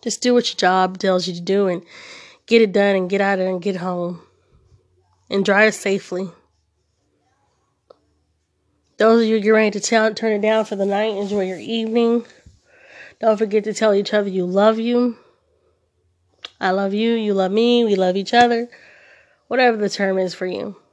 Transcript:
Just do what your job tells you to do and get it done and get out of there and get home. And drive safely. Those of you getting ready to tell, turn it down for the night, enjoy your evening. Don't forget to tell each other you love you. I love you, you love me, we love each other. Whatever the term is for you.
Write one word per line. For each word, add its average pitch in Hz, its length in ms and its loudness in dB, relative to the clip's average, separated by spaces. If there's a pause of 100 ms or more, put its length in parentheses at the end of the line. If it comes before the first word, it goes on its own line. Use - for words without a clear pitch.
Just - 200 -8
do 247 120 2
what 240 160 2
your - 60 -10
job 185 440 2
tells 185 280 0
you 180 60 -8
to 170 80 -10
do 190 260 0
and 170 160 -4 (600)
get 226 160 4
it 214 100 2
done 202 240 2
and 185 140 -2
get 196 120 0
out 196 120 0
of 185 60 -2
there 185 100 -2
and 180 120 -4
get 190 160 -4
home. 175 440 -6 (1080)
And 196 140 -2
drive 208 300 2
safely. 190 560 -6 (2750)
Those 226 260 4
of 220 40 0
you 220 120 2
getting 208 140 2
ready 220 180 2
to 208 80 -6
tell, 220 340 0
turn 220 200 -2
it 208 80 -2
down 214 240 2
for 214 100 -8
the 196 100 -2
night, 202 300 -2
enjoy 202 300 -2
your 185 120 -8
evening. 233 680 0 (920)
Don't 220 180 2
forget 208 260 0
to 214 100 -6
tell 214 200 0
each 202 200 -2
other 202 160 0
you 185 160 -2
love 208 340 2
you. 240 380 0 (1400)
I 190 100 0
love 196 220 -2
you, 226 200 0
you 214 200 -2
love 190 180 0
me, 240 320 2
we 208 120 2
love 185 200 0
each 196 180 -4
other. 240 360 2 (760)
Whatever 247 300 2
the 208 120 -2
term 190 280 -2
is 185 160 -4
for - 120 -8
you. 190 320 -8 (160)